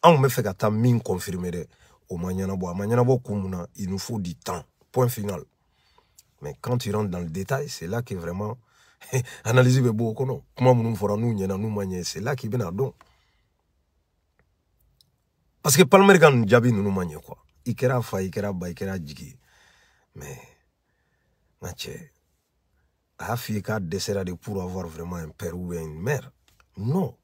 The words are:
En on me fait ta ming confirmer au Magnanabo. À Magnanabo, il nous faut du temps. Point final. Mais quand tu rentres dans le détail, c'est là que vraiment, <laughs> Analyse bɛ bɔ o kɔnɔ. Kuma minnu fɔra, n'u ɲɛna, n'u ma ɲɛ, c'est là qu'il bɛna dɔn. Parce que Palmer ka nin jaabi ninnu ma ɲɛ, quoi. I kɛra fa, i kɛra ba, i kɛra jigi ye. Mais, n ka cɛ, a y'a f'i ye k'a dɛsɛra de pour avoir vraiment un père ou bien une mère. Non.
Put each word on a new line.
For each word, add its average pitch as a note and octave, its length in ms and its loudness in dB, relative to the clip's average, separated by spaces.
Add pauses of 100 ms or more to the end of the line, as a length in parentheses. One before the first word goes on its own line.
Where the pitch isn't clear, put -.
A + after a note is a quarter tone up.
En E3+ 120 10
on D3+ 40 6
me C3+ 120 4
fait B2 140 -2 (100)
ta G#2 180 0
ming A#2 280 4
confirmer F2+ 680 -4 (420)
au F2+ 80 -8
Magnanabo. F#2 520 -4
À F2 40 -6
Magnanabo, A#2+ 480 2 (540)
il G2 140 -6
nous G2 100 -4
faut A2+ 200 -6
du F2 160 -6
temps. - 280 -8 (280)
Point B2+ 180 2
final. G2+ 340 -6 (1000)
Mais D2 180 -10
quand A#2+ 200 -2
tu G2+ 120 -6
rentres G#2 200 0
dans F2 80 -6
le F2 100 -6
détail, F#2+ 400 -6
c'est - 160 -12
là A2 160 -4
que A#2+ 140 -8
vraiment, F#2 420 -6 (420)
<laughs> - 440 -6
Analyse B2+ 380 6
bɛ A#2+ 100 4
bɔ A2 180 -2
o A2 40 -6
kɔnɔ. C3 280 -4 (140)
Kuma B2+ 180 6
minnu A2+ 220 2
fɔra, G2+ 220 0
n'u A#2 160 0
ɲɛna, F#2+ 240 -2
n'u A2 120 -4
ma G#2 160 -4
ɲɛ, F#2 180 -6
c'est - 160 -8
là B2 160 -4
qu'il B2 140 -8
bɛna G#2 220 -2
dɔn. B2+ 220 -4 (2750)
Parce C3+ 140 4
que F3+ 80 8
Palmer F#3+ 360 8
ka D3+ 120 10
nin A#2 160 4
jaabi A#2+ 240 6
ninnu G2+ 200 0
ma F#2+ 120 -2
ɲɛ, D#2 180 -10
quoi. - 160 -20 (280)
I B2 80 -4
kɛra B2+ 280 0
fa, G2+ 200 -6
i F#2+ 80 -4
kɛra G2+ 240 -4
ba, F2+ 160 -8
i E2+ 40 -10
kɛra F#2+ 240 -6
jigi D2 280 -12
ye. - 120 -20 (800)
Mais, C3+ 240 -16 (1200)
n - 60 -12
ka F2+ 60 -12
cɛ, - 380 -14 (1080)
a - 80 -10
y'a A#2 80 -2
f'i A#2+ 180 -6
ye G#2 80 -2
k'a A2 180 -4
dɛsɛra G2 440 -4
de F2+ 100 -6
pour G2 280 -6
avoir F#2 260 -8
vraiment E2+ 300 -10
un D#2+ 120 -10
père E2+ 280 -8
ou F2+ 120 -8
bien E2+ 120 -6
une D#2 180 -10
mère. B2 320 -4 (460)
Non. C3+ 460 -2